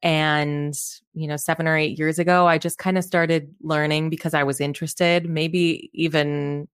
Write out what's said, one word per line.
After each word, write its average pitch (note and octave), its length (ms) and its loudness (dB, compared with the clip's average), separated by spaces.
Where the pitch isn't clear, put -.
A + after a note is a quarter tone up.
And, D3+ 720 0
you D#3 140 -6
know, D3 100 -4
seven D#3+ 300 -2
or D#3+ 100 2
eight D#3 220 -2
years D#3 180 0
ago, F3 300 4
I E3 100 6
just E3 220 -4
kinda F#3 240 0
started E3 580 0
learning D3+ 480 0
because D#3+ 240 -4
I D3 100 2
was C#3 160 0
interested, E3+ 720 0
maybe E3 640 0
even D3 800 0